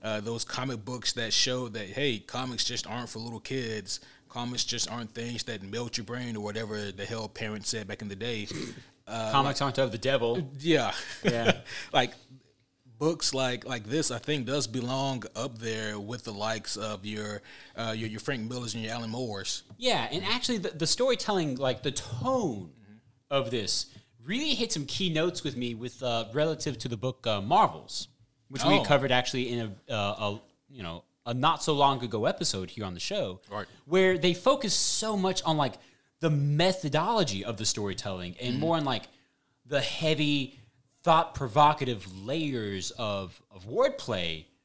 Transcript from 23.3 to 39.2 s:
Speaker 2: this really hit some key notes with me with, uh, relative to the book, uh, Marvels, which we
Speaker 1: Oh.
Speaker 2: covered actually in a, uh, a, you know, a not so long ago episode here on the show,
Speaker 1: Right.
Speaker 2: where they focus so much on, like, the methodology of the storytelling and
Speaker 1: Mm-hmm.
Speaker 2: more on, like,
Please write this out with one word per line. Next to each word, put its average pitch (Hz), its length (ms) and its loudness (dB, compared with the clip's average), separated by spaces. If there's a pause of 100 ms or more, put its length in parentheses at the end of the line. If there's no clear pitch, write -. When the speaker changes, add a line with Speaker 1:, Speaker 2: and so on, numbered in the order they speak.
Speaker 2:
this - 420 0 (300)
really 254 320 0
hit 226 180 0
some 143 140 -2
key 185 260 0
notes 170 300 0
with 131 120 -2
me 120 200 -2
with, 117 260 -10
uh, 117 320 0
relative 151 460 0
to 127 80 -4
the 120 100 -2
book, 127 300 -4
uh, 104 140 2
Marvels, - 680 2 (420)
which 135 160 -4
we 175 140 8
Speaker 1:
Oh. 127 40 2
Speaker 2:
covered 135 280 6
actually 123 400 2
in 117 200 -2 (160)
a, 131 60 -4
uh, 104 400 0
a, 110 80 -10 (300)
you 131 100 -14
know, 85 220 -8 (240)
a 120 80 -2
not 147 260 4
so 156 140 2
long 139 280 6
ago 110 220 0
episode 101 460 0
here 107 140 -6
on 90 100 -6
the 85 40 -10
show, 110 400 -4 (120)
Speaker 1:
Right. 101 160 -6 (180)
Speaker 2:
where 185 320 6
they 170 160 4
focus 254 400 2
so - 420 2
much 185 280 2
on, 160 140 2
like, 139 180 2 (460)
the 165 80 4
methodology 147 1120 4
of 101 140 -4
the 107 80 -2
storytelling 92 760 -2
and 123 140 -2
Speaker 1:
Mm-hmm. 135 80 0
Speaker 2:
more 165 160 4
on, 151 80 0
like, 120 180 0 (640)